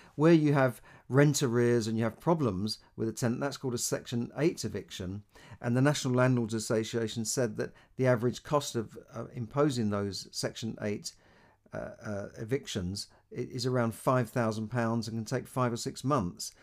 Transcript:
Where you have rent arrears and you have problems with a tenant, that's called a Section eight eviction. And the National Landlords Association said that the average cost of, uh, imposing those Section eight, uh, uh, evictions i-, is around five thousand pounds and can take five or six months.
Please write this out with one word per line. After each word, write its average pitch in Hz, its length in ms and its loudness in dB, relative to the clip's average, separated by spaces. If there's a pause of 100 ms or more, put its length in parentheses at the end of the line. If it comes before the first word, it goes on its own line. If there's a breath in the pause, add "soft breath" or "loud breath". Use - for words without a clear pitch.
(140 loud breath)
Where 160 180 6
you 151 220 6
have 131 260 2 (280 loud breath)
rent 143 340 6
arrears 120 460 4
and 113 100 -2
you 113 60 2
have 113 160 -2
problems 110 580 0 (180 soft breath)
with 113 120 -2
a 110 40 -4
tenant, 120 280 -2
that's 135 180 -4
called 127 160 -4
a 120 40 -2
Section - 600 -4
eight 165 260 0
eviction. 98 580 -8 (380 loud breath)
And 120 160 0
the 127 60 4
National 139 320 2
Landlords 123 400 2
Association 113 680 -2
said 110 340 -2
that - 140 -6 (240 soft breath)
the 127 100 0
average 123 380 0
cost 143 320 -2
of, 110 200 -6 (180)
uh, 117 100 -8 (100)
imposing 123 560 0
those 101 400 -4
Section 113 500 -6
eight, 104 320 -6 (600 soft breath)
uh, - 160 -8 (120)
uh, 104 260 -8 (100)
evictions 107 720 -4 (280 soft breath)
i-, - 40 -6
is 123 260 -6
around 123 280 0
five 127 360 0
thousand 110 380 -2
pounds 113 380 0
and 113 120 -6
can 110 60 -6
take 123 220 -4
five 123 260 -2
or 120 40 -4
six - 260 -8
months. 127 500 -2 (100)